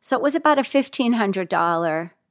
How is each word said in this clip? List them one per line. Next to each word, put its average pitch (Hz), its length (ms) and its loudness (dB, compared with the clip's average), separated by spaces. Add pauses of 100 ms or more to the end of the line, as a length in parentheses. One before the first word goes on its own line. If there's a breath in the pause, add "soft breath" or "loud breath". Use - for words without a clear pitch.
So - 140 -4
it - 60 -2
was 285 140 0
about 302 240 2
a 254 40 2
fifteen 262 500 0
hundred 196 360 0
dollar. 170 640 0 (180)